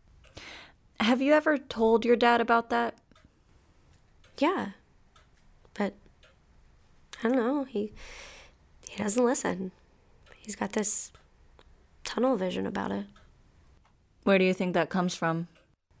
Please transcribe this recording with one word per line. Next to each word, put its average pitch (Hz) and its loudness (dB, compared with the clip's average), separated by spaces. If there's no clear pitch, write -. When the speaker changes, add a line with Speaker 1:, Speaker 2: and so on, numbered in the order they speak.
Speaker 1:
Have 240 2
you 285 4
ever 302 4
told 226 2
your 233 6
dad 240 4
about 233 2
that? 233 -2
Speaker 2:
Yeah. 269 0
But, 202 -4
I 226 -2
don't 262 2
know, 262 0
he, 208 -6
he - -8
doesn't 214 2
listen. 190 -2
He's 208 -8
got 202 -6
this - -4
tunnel 247 0
vision 185 -4
about 196 -4
it. 202 -6
Speaker 1:
Where 196 4
do 185 4
you 185 2
think 180 -2
that 165 0
comes 180 0
from? 165 -2